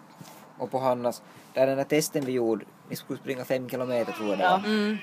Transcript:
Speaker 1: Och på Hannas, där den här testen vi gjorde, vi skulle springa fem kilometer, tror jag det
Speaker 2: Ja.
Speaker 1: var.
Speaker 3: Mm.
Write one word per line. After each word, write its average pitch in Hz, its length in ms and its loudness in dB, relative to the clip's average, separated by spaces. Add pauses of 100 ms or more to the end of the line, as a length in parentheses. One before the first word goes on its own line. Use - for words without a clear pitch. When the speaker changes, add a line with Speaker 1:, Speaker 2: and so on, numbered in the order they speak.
(580)
Speaker 1:
Och 127 120 -8
på 131 80 -2
Hannas, 123 440 0 (300)
där 131 140 4
den 135 120 2
här 135 60 0
testen 151 400 0
vi 127 80 -2
gjorde, 113 320 2 (240)
vi - 80 -8
skulle - 220 -8
springa 131 260 -6
fem 127 240 -2
kilometer, 123 440 -2
tror 104 160 -4
jag 98 100 2
det 180 60 2
Speaker 2:
Ja. 180 60 6
Speaker 1:
var. 185 80 6
Speaker 3:
Mm. 214 440 0